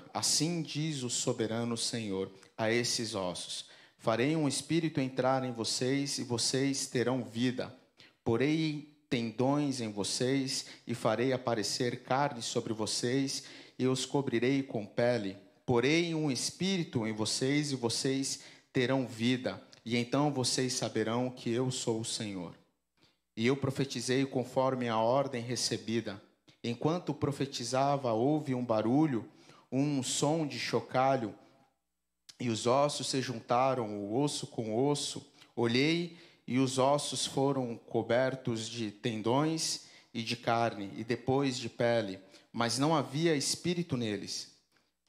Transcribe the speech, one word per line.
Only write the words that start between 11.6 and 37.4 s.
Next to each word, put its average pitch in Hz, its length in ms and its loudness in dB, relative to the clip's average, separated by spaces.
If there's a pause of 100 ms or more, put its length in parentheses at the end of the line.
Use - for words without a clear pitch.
carne 131 400 0
sobre 113 320 -2
vocês 123 680 -2 (340)
e 127 80 2
os 131 180 2
cobrirei 127 580 2
com 117 220 -6
pele. 113 500 0 (300)
Porei 156 500 2
um 156 160 0
espírito 160 760 -2
em 110 60 -2
vocês 135 600 0
e 131 40 -2
vocês 135 640 -2 (320)
terão 131 340 2
vida. 110 560 0 (220)
E 120 140 0
então 135 340 2
vocês 127 400 0
saberão 117 580 0
que 123 200 -6
eu 127 200 0
sou 113 300 -2
o 117 60 -6
Senhor.' 95 480 -6 (840)
E 113 100 2
eu 135 80 6
profetizei 135 680 0
conforme 131 640 0
a 110 80 0
ordem 123 460 2
recebida. 110 800 -2 (420)
Enquanto 156 480 -2
profetizava, 135 1040 0
houve 135 400 2
um 123 100 -2
barulho, 120 640 2 (400)
um 139 320 2
som 151 440 2
de 123 120 -6
chocalho, 123 760 2 (1080)
e 123 80 0
os 107 180 0
ossos 139 400 2
se 135 140 0
juntaram, 120 760 0
o 104 240 -2
osso 143 280 -2
com 110 280 -4
o 131 140 4
osso. 143 420 -4 (240)
Olhei, 147 600 2 (300)
e 123 120 0
os 131 200 2
ossos 139 480 2
foram 135 500 0